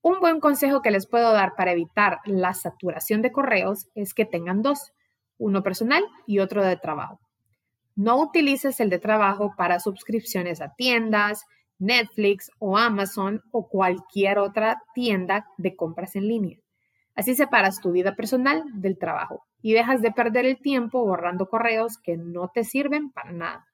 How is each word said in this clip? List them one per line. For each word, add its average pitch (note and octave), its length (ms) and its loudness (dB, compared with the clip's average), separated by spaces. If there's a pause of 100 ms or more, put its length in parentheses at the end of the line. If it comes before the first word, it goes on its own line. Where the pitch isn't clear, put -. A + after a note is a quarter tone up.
Un F4+ 200 2
buen E4 180 4
consejo C#4 420 2
que A#3+ 120 2
les G3 160 0
puedo A#3 240 4
dar F#3+ 240 2
para F3+ 160 0
evitar F3 520 0
la F#3 300 0
saturación F3+ 640 -4
de B3 120 0
correos G#3 640 0
es G3+ 180 -8
que G#3+ 120 0
tengan F3+ 360 -2
dos, C#4 300 -2 (460)
uno G3 240 0
personal A#3 420 0 (220)
y G3+ 120 0
otro G3 260 0
de F#3 120 2
trabajo. D3 440 -8 (760)
No A#3 260 4
utilices C#4 600 2
el G#3+ 100 2
de F3+ 80 0
trabajo G3+ 580 2
para F3 240 2
suscripciones F#3+ 800 -4
a D3 140 -12
tiendas, A3 680 0 (340)
Netflix G#3 800 0
o G3 200 0
Amazon G3+ 640 0 (100)
o A3 160 -4
cualquier F#3+ 720 0
otra G#3+ 440 0 (120)
tienda G#3 520 -2 (100)
de F3+ 200 -4
compras E3+ 400 -8
en G3 120 -2
línea. A3 300 -4 (560)
Así B3 200 -2
separas A3+ 460 2
tu F3+ 120 -2
vida F#3 220 0
personal C4+ 500 0 (100)
del F#3+ 240 -4
trabajo E3 460 -6 (180)
y A3 100 2
dejas A#3 300 4
de A3+ 100 2
perder A#3+ 320 0
el B3+ 140 2
tiempo B3 460 -2
borrando F3+ 440 -2
correos A3+ 540 0
que E3+ 140 -4
no E3+ 360 -8
te A#3 120 0
sirven C#4+ 460 -2
para - 220 -14
nada. E3+ 420 -10